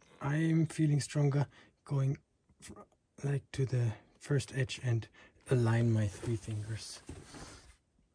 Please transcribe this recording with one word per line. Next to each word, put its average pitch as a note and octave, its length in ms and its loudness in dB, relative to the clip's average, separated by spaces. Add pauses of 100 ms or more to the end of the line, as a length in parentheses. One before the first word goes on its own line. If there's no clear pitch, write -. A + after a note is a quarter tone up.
(220)
I'm D#3+ 440 4
feeling D3 340 2
stronger C#3+ 480 2 (360)
going C#3 340 0 (420)
fr-, - 140 -18 (500)
like, C#3 180 -2 (100)
to C3+ 140 0
the B2 200 2 (340)
first - 340 -2
edge - 300 -4
and A#2 240 0 (420)
align A#2 420 4
my A2 140 2
three A2+ 300 -4
fingers. G#2+ 640 -8 (1160)